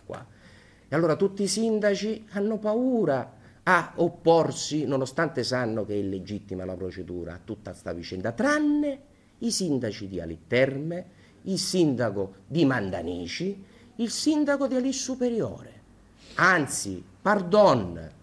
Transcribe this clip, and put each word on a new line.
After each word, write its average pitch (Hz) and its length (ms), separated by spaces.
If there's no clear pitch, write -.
qua. - 220
E 139 80
allora 160 180
tutti 196 300
i - 20
sindaci 208 840
hanno 202 260
paura 214 760
a 175 320
opporsi, 160 880
nonostante 131 600
sanno 113 420
che 101 60
è 104 60
illegittima 95 680
la 92 100
procedura, 87 600
a 90 100
tutta 98 280
sta 90 200
vicenda, 92 400
tranne 294 680
i 226 140
sindaci 117 560
di 95 120
Alitterme, 135 960
il 185 140
sindaco 113 760
di 156 200
Mandanici, 92 960
il 220 160
sindaco 285 560
di 262 80
Alis 262 260
Superiore. 233 720
Anzi, 143 680
pardon, 170 880